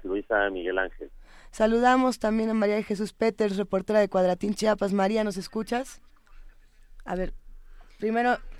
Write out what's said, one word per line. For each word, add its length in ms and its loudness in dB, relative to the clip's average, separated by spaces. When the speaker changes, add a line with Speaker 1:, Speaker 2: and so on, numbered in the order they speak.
Speaker 1:
Luisa, 440 0
Miguel 300 -4
Ángel. 320 -6
Speaker 2:
Saludamos 680 2
también 300 0
a 40 -2
María 220 2
de 80 -2
Jesús 280 -4
Peters, 460 0
reportera 420 0
de 80 6
Cuadratín 460 2
Chiapas. 400 0
María, 320 2
¿nos 100 -4
escuchas? 640 -6
A 120 -6
ver, 180 -4
primero 380 2